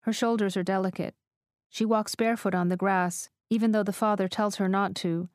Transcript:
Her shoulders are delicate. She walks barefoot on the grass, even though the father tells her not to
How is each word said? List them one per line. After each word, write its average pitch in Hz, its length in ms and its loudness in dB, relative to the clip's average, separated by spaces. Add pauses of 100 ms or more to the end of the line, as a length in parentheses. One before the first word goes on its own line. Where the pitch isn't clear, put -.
Her 226 100 -2
shoulders 214 440 0
are 185 60 0
delicate. 190 520 -2 (560)
She - 140 -2
walks 214 300 0
barefoot 226 400 0
on 175 140 0
the 180 80 0
grass, 180 540 0 (200)
even 226 220 2
though 214 100 2
the 202 100 -2
father 202 360 0
tells 208 280 -2
her 190 120 0
not 190 280 0
to 170 380 -2